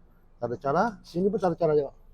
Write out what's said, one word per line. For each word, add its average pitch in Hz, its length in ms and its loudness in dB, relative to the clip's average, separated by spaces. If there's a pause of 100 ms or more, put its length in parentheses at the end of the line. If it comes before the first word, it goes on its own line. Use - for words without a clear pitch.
(360)
Tak 117 160 -6
ada 120 80 -4
cara. 151 240 2 (160)
Sini 190 320 -2
pun 196 80 -4
tak 175 160 0
ada - 0 -
cara, 156 160 2
tengok. 143 240 0 (160)